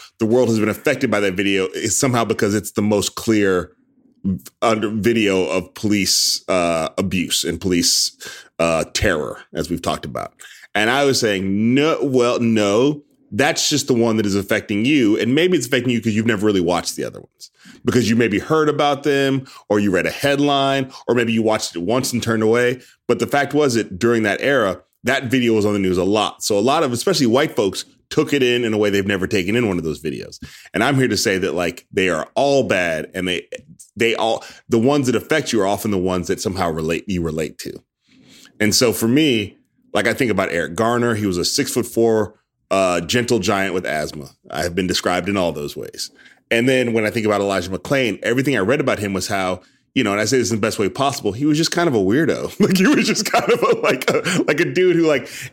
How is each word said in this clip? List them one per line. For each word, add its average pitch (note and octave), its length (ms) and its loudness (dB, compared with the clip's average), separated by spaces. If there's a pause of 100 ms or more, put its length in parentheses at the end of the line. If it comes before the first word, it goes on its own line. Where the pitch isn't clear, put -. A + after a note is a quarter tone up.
(200)
the A#2 60 0
world A#2 240 4
has A2 100 2
been G#2+ 100 2
affected C3 420 0
by G#2 80 2
that G2+ 140 2
video G2 340 0
is G2+ 300 -4
somehow B2 280 2
because G#2+ 300 0
it's - 160 -4
the A2 100 -4
most G#2 340 0
clear G2 600 0 (840)
under, A2 260 2
video G#2 600 2
of F2+ 240 -4
police, - 760 -2
uh, E2+ 500 0
abuse F2+ 460 -2
and E2+ 160 -6
police, - 560 0 (440)
uh, E2 340 0
terror, D#2 480 -2 (120)
as D#2+ 160 -4
we've E2+ 120 -4
talked D#2 240 -4
about. A#1 280 -10 (400)
And G#2+ 160 0
I C#3 140 2
was C#3 160 0
saying, G2+ 560 0
"No, D3 260 2
well, B2 380 2
no, A#2 640 2 (280)
that's C3+ 380 0
just C#3+ 180 -2
the C3+ 60 4
one A2+ 220 2
that A2 100 0
is G2 100 0
affecting G#2 500 -2
you. B2+ 340 2
And A#2 160 0
maybe F3+ 220 2
it's B2 100 -2
affecting B2 240 0
you A#2 100 0
'cause A2 120 0
you've A2 120 0
never G#2+ 200 0
really G2 160 2
watched E2+ 340 -2
the C2+ 80 -6
other G1+ 160 -10
ones, - 320 -20 (320)
because A#2 260 2
you A#2 60 2
maybe G#2+ 240 2
heard D#3 300 0
about C#3+ 340 0
them C3+ 420 0 (220)
or G#2 100 2
you G2+ 140 2
read E2+ 140 2
a E2 60 -2
headline, C#3 800 0 (200)
or A#2+ 60 4
maybe A#2 180 0
you A2+ 100 0
watched G#2+ 320 -2
it E2+ 40 -8
once A#2+ 340 -2
and A2+ 100 -2
turned A2+ 200 0
away." B2 360 2 (300)
But A#2 100 2
the A#2 80 0
fact C#3 260 0
was C#3+ 200 2
that G2+ 260 -2
during A#2 240 2
that G2+ 160 0
era, A2+ 420 0 (220)
that C3+ 220 0
video A#2+ 280 2
was G#2+ 120 2
on G#2 80 0
the G#2 60 0
news F#2 180 2
a F2+ 80 2
lot. G2+ 380 0
So G2+ 140 0
a G2+ 40 2
lot C#3 220 2
of, B2+ 100 -2
especially D3+ 340 0
white C#3+ 300 2
folks, G2+ 260 0 (260)
took D3+ 220 0
it C#3+ 100 2
in, B2 220 2
in A2 100 -2
a G#2+ 40 0
way G#2 120 2
they've G2 160 0
never F#2+ 220 -2
taken F#2+ 280 -2
in A#2+ 120 2
one F#2 100 0
of D#2 60 -4
those D2+ 180 -6
videos. A#1 380 -10 (340)
And F#2+ 80 0
I'm C3+ 140 2
here B2+ 140 2
to G2+ 80 0
say F#2+ 220 0
that, E2+ 160 -2
like, F2 360 -4
they F#2+ 180 2
are D#2+ 260 -2
all C#3 280 2
bad, F2+ 500 -2
and F#2 140 -4
they, F2+ 200 -4 (500)
they A2+ 180 2
all, - 280 -2 (260)
the A#2 100 4
ones C3+ 280 2
that B2 80 2
affect D3+ 360 -2
you A2+ 100 2
are F#2+ 60 2
often G2+ 240 -2
the G2 60 0
ones F#2 300 -2
that F#2 120 -2
somehow F2+ 320 -4
relate, D#2+ 360 -4
you F#2 140 -2
relate D#2 380 -6
to. - 140 -12 (840)
And G#2+ 140 2
so A#2+ 200 2
for A2+ 140 -2
me, A#2+ 500 0 (360)
like, G#2 140 0
I A2+ 60 0
think G#2 180 0
about F#2+ 200 0
Eric E2 240 -4
Garner. A#2 400 0
He G#2 100 -2
was F#2 120 0
a E2 80 -2
six-foot-four, A2+ 880 0 (360)
uh, F#2 300 2
gentle A#2 380 0
giant F#2+ 340 -2
with F2+ 120 -4
asthma. D2+ 440 -6 (220)
I D2+ 120 -4
have F2 120 -4
been F#2 120 0
described F2+ 400 -2
in G2+ 100 -2
all F2 140 0
those D2 240 -8
ways. - 360 -12 (380)
And A#2 200 2
then B2+ 240 0
when A2 120 2
I G#2+ 40 0
think G#2+ 160 -4
about G#2 160 2
Elijah F#2+ 280 -2
McClain, A2 540 -2
everything B2+ 320 0
I G#2 60 0
read B2 180 2
about B2 200 0
him G2+ 140 -4
was F#2 140 -4
how, F#2+ 340 -4 (340)
you C3 80 2
know, G#2 80 0
and G2+ 80 0
I A2 60 2
say B2+ 140 2
this G#2+ 100 0
in A2+ 80 -2
the G2+ 40 -4
best G#2+ 180 -2
way G2 100 0
possible, B2 440 -2
he C3 120 -4
was D3+ 100 2
just D#3 140 0
kind E3+ 180 0
of C#3+ 60 0
a A2+ 60 4
weirdo. G2 600 0
<laughs> - 0 -
Like, F#3+ 180 4
he F#3+ 100 4
was C4 180 4
just - 260 -2
kind - 200 0
of A#4+ 100 2
a, A#3 200 2
like, - 280 0
a, F3 380 0
like, D#3 120 2
a F3 60 2
dude F3 300 2
who, E3 100 2
like, C#3+ 240 0 (240)